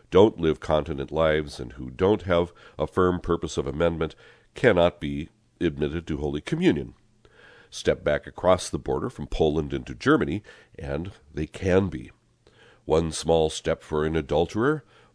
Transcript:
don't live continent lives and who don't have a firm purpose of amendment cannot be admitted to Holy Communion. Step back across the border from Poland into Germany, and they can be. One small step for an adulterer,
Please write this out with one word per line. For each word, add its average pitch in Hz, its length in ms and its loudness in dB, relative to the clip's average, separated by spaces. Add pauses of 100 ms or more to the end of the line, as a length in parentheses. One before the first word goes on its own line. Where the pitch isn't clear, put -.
(120)
don't 104 280 6
live 80 200 0
continent 76 520 -2
lives 78 480 0
and 62 140 -12
who 64 160 -12
don't 92 340 0
have 87 280 2 (260)
a 76 80 -2
firm 90 340 2
purpose 82 380 -2
of 71 80 -2
amendment 80 480 0 (400)
cannot 87 460 4
be 73 300 -6 (300)
admitted 78 480 -2
to 76 100 -4
Holy 73 240 -4
Communion. 113 520 0 (800)
Step - 320 -2
back 73 240 0
across 90 420 2
the 82 100 -4
border 67 300 -4
from 76 180 -12
Poland 76 460 0
into 64 220 -8
Germany, 101 480 0 (340)
and 73 340 -6 (220)
they 78 140 -6
can 92 400 2
be. 67 240 -10 (760)
One 80 260 2
small 80 380 2
step - 340 -4
for 78 220 -2
an 80 100 0
adulterer, 87 680 -2 (300)